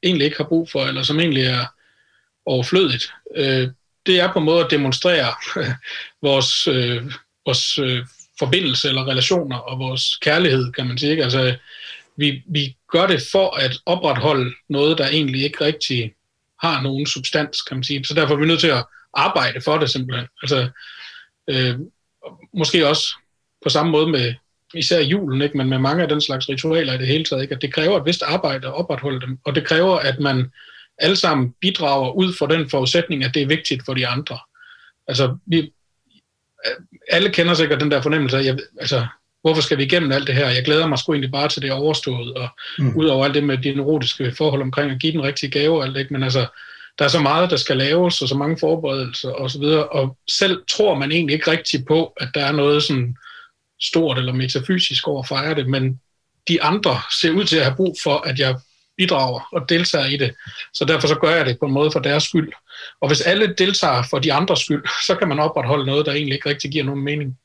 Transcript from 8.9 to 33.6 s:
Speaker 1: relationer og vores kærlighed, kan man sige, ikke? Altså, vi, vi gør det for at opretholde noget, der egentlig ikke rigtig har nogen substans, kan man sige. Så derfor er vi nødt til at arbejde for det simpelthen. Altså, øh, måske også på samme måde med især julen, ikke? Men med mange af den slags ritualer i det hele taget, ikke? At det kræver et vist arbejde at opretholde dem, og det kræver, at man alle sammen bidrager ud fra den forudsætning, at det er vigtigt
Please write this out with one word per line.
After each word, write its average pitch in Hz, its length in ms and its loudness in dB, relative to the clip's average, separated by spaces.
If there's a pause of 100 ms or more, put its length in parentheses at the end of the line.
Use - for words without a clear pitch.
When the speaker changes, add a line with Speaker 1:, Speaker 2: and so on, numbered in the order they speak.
Speaker 1:
relationer 135 480 0
og 127 220 -10
vores 131 380 -4
kærlighed, 143 560 2
kan 131 140 -4
man 123 120 -4
sige, 147 120 0
ikke? 156 140 0
Altså, 127 320 0 (600)
vi, 143 340 -2
vi 143 260 -4 (160)
gør 170 140 4
det 160 160 2 (100)
for 190 240 2
at 131 300 -2
opretholde 139 640 0 (160)
noget, 151 300 2
der 135 100 0
egentlig 139 360 0
ikke 147 200 -4
rigtig 131 480 -2 (500)
har 151 200 0
nogen 139 240 -2
substans, 143 560 -4
kan - 140 -8
man 131 80 -4
sige. 135 200 -6
Så 151 100 -6
derfor 151 200 2
er 143 40 0
vi 151 80 2
nødt 165 140 2
til 170 80 4
at 123 160 2 (300)
arbejde 131 460 0
for 151 180 0
det 139 120 0
simpelthen. 127 360 -4 (160)
Altså, 127 260 0 (840)
øh, 127 240 0 (800)
måske 160 340 2
også - 240 0 (520)
på 147 40 0
samme 156 240 2
måde 151 140 4
med 123 280 0 (400)
især 165 260 0
julen, 143 420 0
ikke? 143 140 -2
Men 131 120 0
med 131 100 0
mange 143 240 2
af 156 60 0
den 151 120 0
slags 135 280 -4
ritualer 151 460 0
i 131 40 -4
det 131 80 -2
hele 156 180 0
taget, 135 180 -2
ikke? 139 120 -6
At 127 80 -8
det 135 120 -4
kræver 170 260 2
et 139 60 -4
vist 175 160 -2
arbejde 139 440 -2
at 135 80 -8
opretholde 139 520 -4
dem, 131 180 -8
og 139 100 -2
det 143 120 0
kræver, 175 320 4
at 135 220 -2
man 131 300 0 (480)
alle 190 180 4
sammen 139 440 0
bidrager 139 520 0
ud 185 260 2
fra 151 80 2
den 156 240 2
forudsætning, 143 540 0
at 127 100 -4
det 147 80 2
er 135 40 2
vigtigt 143 400 0